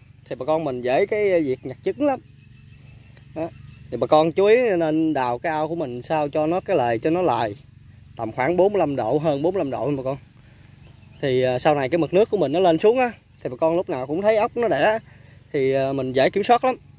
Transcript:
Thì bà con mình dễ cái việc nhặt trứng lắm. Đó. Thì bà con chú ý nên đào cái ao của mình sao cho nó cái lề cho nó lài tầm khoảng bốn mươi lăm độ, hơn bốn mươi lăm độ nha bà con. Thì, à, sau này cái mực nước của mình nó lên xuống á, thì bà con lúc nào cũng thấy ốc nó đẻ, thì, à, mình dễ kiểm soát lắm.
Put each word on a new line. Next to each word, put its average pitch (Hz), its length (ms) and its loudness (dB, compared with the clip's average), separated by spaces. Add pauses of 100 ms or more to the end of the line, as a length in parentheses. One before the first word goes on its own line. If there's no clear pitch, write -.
(300)
Thì 139 60 -10
bà 127 100 -10
con 156 180 0
mình 127 180 -6
dễ 131 240 2
cái 202 360 0
việc 131 220 -2
nhặt 131 220 -10
trứng 233 200 -2
lắm. 269 140 0 (1160)
Đó. 160 120 -6 (440)
Thì 123 60 -8
bà 120 100 -2
con 156 240 4
chú 190 140 0
ý 220 100 6 (220)
nên 160 360 0
đào 123 260 -2
cái 156 140 -4
ao 156 140 -2
của 165 80 -6
mình 123 260 -8
sao 151 280 -2
cho 151 180 -2
nó 175 140 0
cái 190 160 -2
lề 117 200 0
cho 160 120 -2
nó 175 120 0
lài 117 340 0 (600)
tầm 113 160 -8
khoảng 139 260 -2
bốn 196 160 4
mươi 196 60 0
lăm 147 160 0
độ, 120 220 0
hơn 147 240 -2
bốn 180 120 0
mươi 196 60 -4
lăm 143 120 -4
độ 113 140 -4
nha 143 120 -2
bà 131 60 -8
con. 135 140 -6 (1040)
Thì, 127 220 0
à, 127 160 0
sau 151 160 4
này 135 140 -2
cái 165 80 0
mực 156 160 -2
nước 196 160 4
của 214 80 -2
mình 143 140 0
nó 165 80 0
lên 170 200 4
xuống 233 200 4
á, 247 120 0 (320)
thì 147 60 -6
bà 127 60 -12
con 165 200 0
lúc 190 140 -4
nào 131 180 -6
cũng 156 140 -4
thấy 220 160 4
ốc 233 200 -2
nó 233 100 0
đẻ, 180 320 2 (540)
thì, 135 200 0
à, 135 200 0
mình 131 200 -4
dễ 131 160 4
kiểm 202 140 -2
soát - 200 4
lắm. - 120 0 (240)